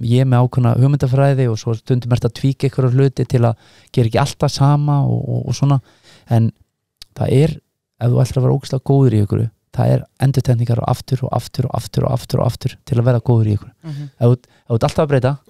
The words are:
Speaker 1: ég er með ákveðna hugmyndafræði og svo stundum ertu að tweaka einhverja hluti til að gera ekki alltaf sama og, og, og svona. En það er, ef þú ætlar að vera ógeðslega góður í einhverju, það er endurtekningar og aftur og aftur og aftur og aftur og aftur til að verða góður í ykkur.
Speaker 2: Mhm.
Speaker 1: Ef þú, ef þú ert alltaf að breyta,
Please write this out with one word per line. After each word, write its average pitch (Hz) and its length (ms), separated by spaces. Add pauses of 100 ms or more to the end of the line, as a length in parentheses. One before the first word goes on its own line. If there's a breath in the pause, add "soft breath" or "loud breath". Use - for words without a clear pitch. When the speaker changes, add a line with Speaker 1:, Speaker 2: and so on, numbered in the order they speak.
Speaker 1:
ég 120 160
er 131 80
með 123 160
ákveðna 120 320
hugmyndafræði 135 720
og 110 80
svo 117 200
stundum 123 360
ertu 117 160
að - 100
tweaka 135 280
einhverja 131 260
hluti 135 320
til 123 160
að 113 140 (360 soft breath)
gera 117 200
ekki 110 100
alltaf 139 320
sama 147 520
og, 120 140 (100)
og, 120 200
og 127 80
svona. 139 220 (500 soft breath)
En 113 220 (680)
það 104 240
er, 156 140 (460)
ef 120 120
þú 123 80
ætlar 131 200
að 127 60
vera 135 120
ógeðslega - 320
góður 131 260
í 104 60
einhverju, 107 260 (260)
það 120 200
er 123 80 (200)
endurtekningar 120 580
og - 80
aftur - 360
og - 100
aftur - 320
og - 100
aftur - 300
og - 80
aftur - 260
og - 80
aftur - 260 (120)
til 120 120
að 120 100
verða 120 180
góður 113 220
í 104 80
ykkur. - 140 (120)
Speaker 2:
Mhm. 147 320
Speaker 1:
Ef 120 140
þú, 123 60
ef - 340
þú 117 100
ert 147 100
alltaf 160 140
að 147 80
breyta, 131 220 (160)